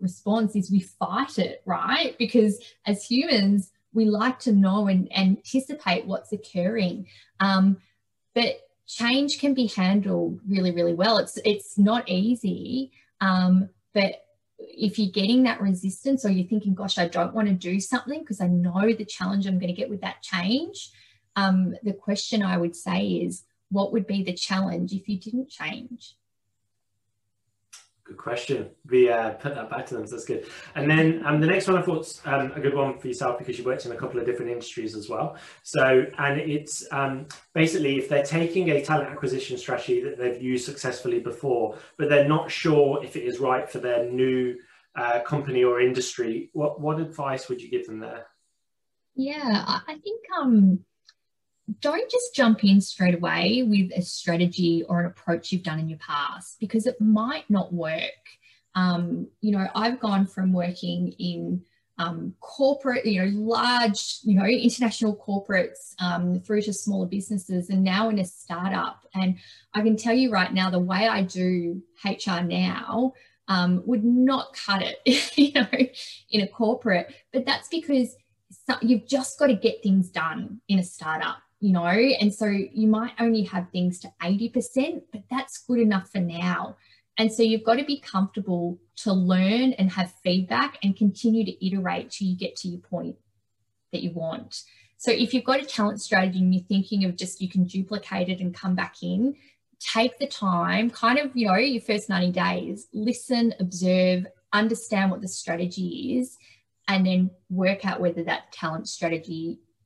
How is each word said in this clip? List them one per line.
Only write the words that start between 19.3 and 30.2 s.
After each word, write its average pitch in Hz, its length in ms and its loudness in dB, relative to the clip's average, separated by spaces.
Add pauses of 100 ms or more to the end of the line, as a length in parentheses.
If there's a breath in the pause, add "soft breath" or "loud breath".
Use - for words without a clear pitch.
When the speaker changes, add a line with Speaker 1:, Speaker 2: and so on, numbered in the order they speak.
Speaker 1:
I'm 190 120 0
gonna 180 160 -2
get 208 160 -6
with 202 100 -6
that 185 220 -10
change," 240 680 -4 (460 soft breath)
um, 190 460 2
the 202 100 -2
question 208 500 -2
I 185 140 0
would 170 180 0
say - 320 -2
is, 180 380 -4 (240)
"What 196 240 0
would 214 140 0
be 196 160 -2
the 185 100 -4
challenge 180 640 -2
if 190 120 -8
you 202 120 -4
didn't 240 320 -6
change?" - 640 -12 (1900)
Speaker 2:
Good - 120 -20
question. 120 540 -6 (180)
We, 123 220 6
uh, 117 220 0
put - 220 -8
that 110 140 -10
back 117 200 -8
to 127 60 -10
them, 107 120 -8
so 101 100 -12
that's 107 80 -12